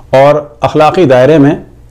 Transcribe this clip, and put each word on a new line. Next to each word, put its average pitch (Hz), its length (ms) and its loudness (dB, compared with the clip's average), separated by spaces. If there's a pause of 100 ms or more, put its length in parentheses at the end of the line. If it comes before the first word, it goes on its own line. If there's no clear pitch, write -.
(160)
और 143 480 0
अखलाक़ी 151 440 0
दायरे 131 320 2
में 143 260 -2 (260)